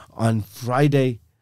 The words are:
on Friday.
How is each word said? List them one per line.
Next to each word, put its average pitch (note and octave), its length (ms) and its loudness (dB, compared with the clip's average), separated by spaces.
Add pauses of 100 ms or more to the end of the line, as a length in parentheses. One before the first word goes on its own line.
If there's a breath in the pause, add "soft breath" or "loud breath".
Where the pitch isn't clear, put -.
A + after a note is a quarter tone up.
(140 loud breath)
on A2+ 300 0
Friday. C3 800 0 (200)